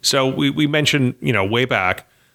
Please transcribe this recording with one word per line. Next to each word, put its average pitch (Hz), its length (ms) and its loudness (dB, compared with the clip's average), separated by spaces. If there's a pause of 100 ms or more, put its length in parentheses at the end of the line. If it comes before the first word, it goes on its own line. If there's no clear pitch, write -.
So 135 240 0
we, 139 240 0
we 151 160 0
mentioned, 143 540 0
you - 120 -2
know, 101 120 0
way 117 200 0
back, 98 420 -2 (280)